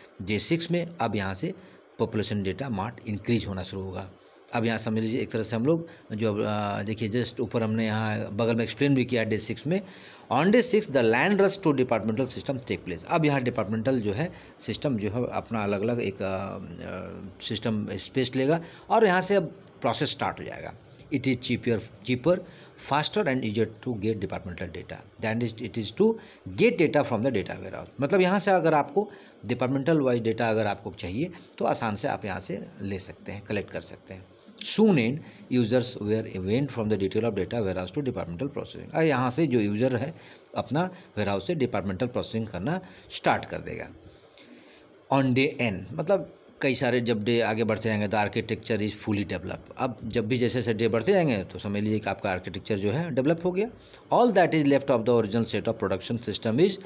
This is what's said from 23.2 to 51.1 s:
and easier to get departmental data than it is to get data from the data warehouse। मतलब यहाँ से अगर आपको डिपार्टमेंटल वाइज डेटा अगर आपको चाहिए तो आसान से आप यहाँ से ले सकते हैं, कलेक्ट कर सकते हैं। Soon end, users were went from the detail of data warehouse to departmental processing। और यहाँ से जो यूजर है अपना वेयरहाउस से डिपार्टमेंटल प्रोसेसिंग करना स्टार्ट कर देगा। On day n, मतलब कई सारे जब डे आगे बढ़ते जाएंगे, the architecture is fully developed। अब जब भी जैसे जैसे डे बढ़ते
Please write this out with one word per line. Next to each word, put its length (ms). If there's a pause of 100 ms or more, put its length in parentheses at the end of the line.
and 200
easier 220 (220)
to 160
get 240
departmental 460
data 500
than 280
it 260
is 140
to 220 (480)
get 160
data 240
from 200
the 100
data 240
warehouse। 320 (120)
मतलब 200
यहाँ 200
से 100
अगर 240
आपको 360 (360)
डिपार्टमेंटल 540
वाइज 220
डेटा 280
अगर 160
आपको 240
चाहिए 400 (280)
तो 60
आसान 300
से 140
आप 160
यहाँ 160
से 260 (140)
ले 180
सकते 340
हैं, 120
कलेक्ट 260
कर 100
सकते 340
हैं। 120 (280)
Soon 360
end, 260 (420)
users 440
were 200
went 440
from 220
the 100
detail 240
of 100
data 220
warehouse 360
to 80
departmental 500
processing। 460
और 100
यहाँ 260
से 160
जो 140
यूजर 360
है 180 (420)
अपना 340 (260)
वेयरहाउस 300
से 80
डिपार्टमेंटल 520
प्रोसेसिंग 400
करना 340 (300)
स्टार्ट 340
कर 160
देगा। 280 (1200)
On 140
day 220 (120)
n, 140 (180)
मतलब 420 (260)
कई 140
सारे 260
जब 240
डे 160
आगे 240
बढ़ते 240
जाएंगे, 200
the 200
architecture 500
is 120
fully 360
developed। 520
अब 260
जब 220
भी 120
जैसे 200
जैसे 160
डे 140
बढ़ते 240